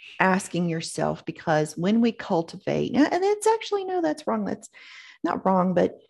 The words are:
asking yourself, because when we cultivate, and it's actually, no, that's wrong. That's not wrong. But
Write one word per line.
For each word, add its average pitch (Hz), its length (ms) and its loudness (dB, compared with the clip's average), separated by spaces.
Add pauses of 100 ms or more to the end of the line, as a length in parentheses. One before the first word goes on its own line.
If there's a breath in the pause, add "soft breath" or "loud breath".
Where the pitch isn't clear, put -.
(180 loud breath)
asking 185 500 0
yourself, 160 560 -4
because 156 520 0
when 202 240 2
we 233 100 4
cultivate, 165 840 -2
and 320 280 2
it's 415 220 0
actually, 427 380 0
no, 370 180 -2
that's 302 240 -2
wrong. 220 180 -2
That's 196 240 -6 (540 loud breath)
not - 240 -2
wrong. 185 280 4
But 175 220 2 (140)